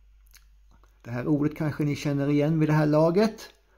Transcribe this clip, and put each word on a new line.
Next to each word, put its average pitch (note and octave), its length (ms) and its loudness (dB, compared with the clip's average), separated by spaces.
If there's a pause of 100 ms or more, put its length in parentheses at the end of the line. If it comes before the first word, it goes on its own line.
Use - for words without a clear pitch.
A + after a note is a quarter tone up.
(1040)
det - 80 -16
här C#3+ 160 -6
ordet D3 300 0
kanske D3+ 280 -4
ni C#3+ 120 -2
känner C#3 320 -2
igen D3 320 2
vid D#3 80 2
det D3+ 40 0
här D3+ 140 2
laget. E3+ 640 2 (300)